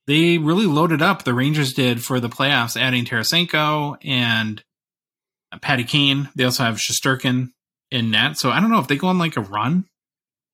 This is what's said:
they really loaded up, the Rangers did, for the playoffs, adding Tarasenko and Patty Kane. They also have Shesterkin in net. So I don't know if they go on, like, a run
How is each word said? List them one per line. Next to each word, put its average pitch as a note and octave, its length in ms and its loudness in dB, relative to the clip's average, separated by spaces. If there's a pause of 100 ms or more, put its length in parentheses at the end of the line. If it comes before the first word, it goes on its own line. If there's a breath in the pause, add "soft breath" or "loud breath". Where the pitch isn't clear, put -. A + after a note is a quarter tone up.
they E3 300 4
really E3 280 2
loaded D#3 360 2
up, F#3 220 0
the B2+ 100 0
Rangers C3+ 400 0
did, B2 300 0
for B2+ 160 -2
the A#2 100 -2
playoffs, B2 500 0
adding B2 260 0
Tarasenko D3+ 1000 0
and A2+ 600 -2 (960)
Patty B2 220 0
Kane. C#3 520 0
They B2+ 100 0
also B2+ 180 0
have A2 140 0
Shesterkin B2+ 720 -2 (420)
in A#2 180 -2
net. A#2+ 280 0
So C3 120 0
I B2 100 2
don't A3+ 120 2
know A3 80 4
if C3+ 80 -2
they C#3+ 100 0
go F#3 100 -2
on, F#3 120 2
like, E3 180 -2
a A#2 40 0
run A2+ 440 -2 (680)